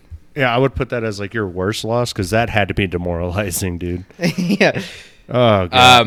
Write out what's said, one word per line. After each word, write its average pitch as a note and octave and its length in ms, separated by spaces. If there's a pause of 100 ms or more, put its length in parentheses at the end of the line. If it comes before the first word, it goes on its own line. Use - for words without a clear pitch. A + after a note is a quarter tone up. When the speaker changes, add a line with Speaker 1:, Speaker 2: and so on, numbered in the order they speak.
(360)
Speaker 1:
yeah, B2+ 200
I - 20
would C3 160
put B2+ 160
that A#2+ 140
as, G#2 160
like, G2+ 160
your G#2+ 120
worst F#2 360
loss A#2+ 280
'cause F#2 200
that A2 180
had G2+ 200
to - 40
be G2+ 140
demoralizing, F2 880
dude. F2 340
Speaker 2:
<laughs> E3+ 260
Yeah. F#3 440 (480)
Speaker 1:
Oh, A2 380
God. B2+ 400